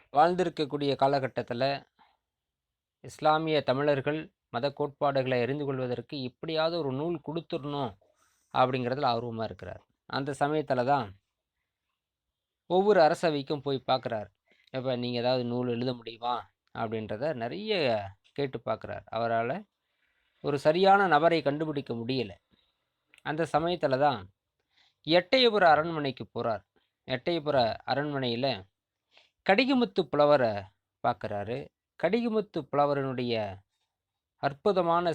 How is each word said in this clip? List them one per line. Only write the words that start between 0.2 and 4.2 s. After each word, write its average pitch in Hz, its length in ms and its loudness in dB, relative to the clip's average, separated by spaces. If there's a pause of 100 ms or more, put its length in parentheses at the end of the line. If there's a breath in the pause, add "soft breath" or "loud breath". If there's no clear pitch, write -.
காலகட்டத்துல 135 920 -2 (1120 soft breath)
இஸ்லாமிய 156 640 0
தமிழர்கள் 147 720 0 (160)